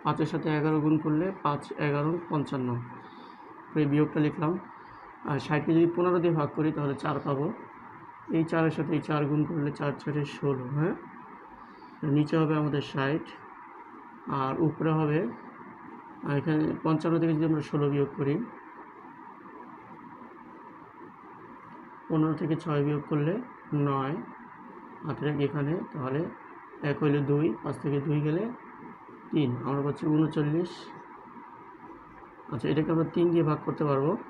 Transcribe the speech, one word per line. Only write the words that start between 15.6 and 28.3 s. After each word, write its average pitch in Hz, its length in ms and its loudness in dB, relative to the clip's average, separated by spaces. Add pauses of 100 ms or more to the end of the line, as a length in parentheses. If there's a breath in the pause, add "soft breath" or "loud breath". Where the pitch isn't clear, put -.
আর 143 140 0
এখানে 156 240 2 (200)
পঞ্চান্ন 160 380 4
থেকে 165 160 4
যদি 160 140 4
আমরা 151 180 2
ষোলো 147 240 2
বিয়োগ 139 260 2
করি, 143 160 2 (3750)
পনেরো 156 340 2
থেকে 160 220 0
ছয় 147 220 0
বিয়োগ 147 240 0
করলে 151 240 2 (540)
নয়, 135 280 0 (880)
হাতের 139 260 -2
এক 147 60 0 (100)
এখানে, 143 260 0 (180)
তাহলে 135 300 -2 (680)
এক 143 120 2
হইলে 143 180 4 (100)
দুই, 143 160 4 (180)
পাঁচ 143 200 -2
থেকে 143 140 2 (100)
দুই 151 200 4
গেলে 165 160 2 (880)